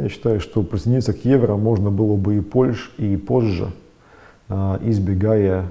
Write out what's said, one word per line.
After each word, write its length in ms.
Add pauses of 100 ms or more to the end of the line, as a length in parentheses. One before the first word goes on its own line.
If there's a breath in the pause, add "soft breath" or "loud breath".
я 60
считаю, 320
что 220
присоединиться 500
к 120
евро 320
можно 340
было 260
бы 200
и 40
польш-, 560
и 200
позже, 520 (800 loud breath)
а, 340
избегая, 880